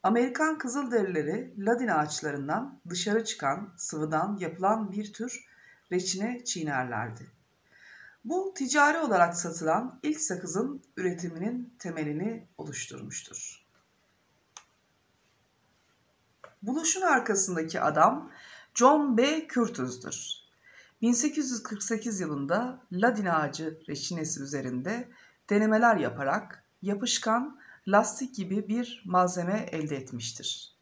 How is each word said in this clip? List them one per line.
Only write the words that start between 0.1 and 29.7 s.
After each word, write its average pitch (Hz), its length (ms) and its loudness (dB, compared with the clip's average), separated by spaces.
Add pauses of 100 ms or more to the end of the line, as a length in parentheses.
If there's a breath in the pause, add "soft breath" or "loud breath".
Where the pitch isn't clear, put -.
Kızılderilileri 226 1000 -2
ladin 233 300 2
ağaçlarından 156 1000 -2
dışarı 208 360 0
çıkan 160 520 -4
sıvıdan 156 640 -2
yapılan 185 520 0
bir 208 200 -6
tür - 360 -10 (440 soft breath)
reçine 196 520 -2
çiğnerlerdi. 123 880 -4 (920 loud breath)
Bu 381 320 -2
ticari 294 420 4
olarak 185 380 4
satılan 170 680 -2
ilk 302 180 -2
sakızın 190 600 -4 (140)
üretiminin 180 840 -4
temelini 165 680 -4 (120)
oluşturmuştur. - 1040 -12 (3000)
Buluşun 302 400 -2
arkasındaki 202 760 2
adam 175 500 4 (480 loud breath)
John 277 380 8
B. 302 320 2
Curtis'tür. - 840 -4 (680 soft breath)
Bin 240 100 4
sekiz 277 380 0
yüz 220 120 -6
kırk 208 200 -8
sekiz 214 380 -4
yılında 165 640 -2 (100)
ladin 208 340 2
ağacı 156 520 0 (100)
reçinesi 156 540 -6
üzerinde 139 680 -4 (420 loud breath)
denemeler 220 460 6
yaparak 139 680 -2 (180)
yapışkan 226 760 0 (280 loud breath)
lastik 233 460 4
gibi 196 340 -4
bir 233 380 -4
malzeme 180 680 2